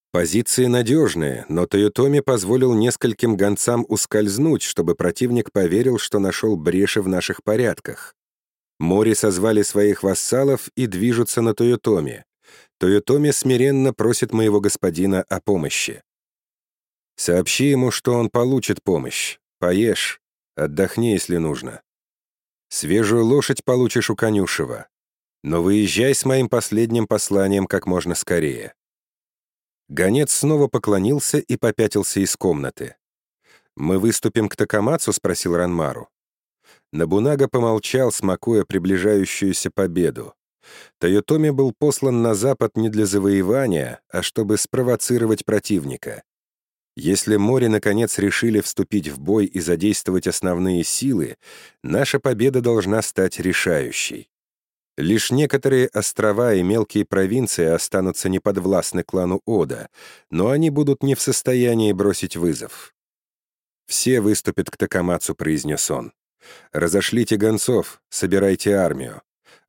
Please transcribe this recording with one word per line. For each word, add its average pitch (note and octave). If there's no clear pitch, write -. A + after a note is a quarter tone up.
Позиции A2+
надёжные, A2+
но E2+
Тойотоми A#2+
позволил B2
нескольким A#2
гонцам G#2
ускользнуть, G#2+
чтобы E2+
противник A#2+
поверил, G#2
что -
нашёл G2
бреши F2+
в F#2+
наших F#2
порядках. -
Мори G2+
созвали G#2
своих G#2
вассалов B2+
и C3
движутся A2+
на A2+
Тойотоми. G#2
Тойотоми B2
смиренно C3+
просит A2+
моего G#2+
господина F#2+
о F#2
помощи. -
Сообщи F2+
ему, B2+
что -
он A#2
получит B2
помощь. -
Поешь, F#2+
отдохни, F2+
если F2
нужно. C#2+
Свежую G#2+
лошадь C3+
получишь B2
у G#2+
конюшева. E2+
Но E2
выезжай G#2
с -
моим C3
последним A2+
посланием G2
как F#2+
можно F2
скорее». C#2
Гонец G2
снова D3
поклонился A2
и -
попятился G#2
из F#2+
комнаты. C#2+
«Мы F#2
выступим G#2+
к -
Такамацу?» — G#2+
спросил F2
Ранмару. E2+
Набунага G#2+
помолчал, A#2
смакуя F#2+
приближающуюся F#2+
победу. F2
Тойотоми G#2
был C3+
послан C3
на A#2
запад A#2
не A2
для G#2+
завоевания, G2
а F2
чтобы G#2+
спровоцировать A#2+
противника. C#2
Если G2
Мори A#2+
наконец G#2+
решили G#2
вступить F#2+
в C#2
бой G2
и F#2
задействовать F2+
основные F2+
силы, G#2+
наша C3+
победа B2+
должна A2
стать -
решающей. D#2+
Лишь G2
некоторые C3+
острова A2
и F#2
мелкие G#2
провинции F#2+
останутся F#2
неподвластны F#2
клану F#2
Ода, F2+
но F#2
они D#3
будут C#3+
не C3+
в -
состоянии A#2+
бросить F#2+
вызов. E2
«Все B2+
выступят G2+
к -
Такамацу», — F2+
произнёс D2+
он. C2
«Разошлите G2
гонцов, G#2+
собирайте G2
армию. C#2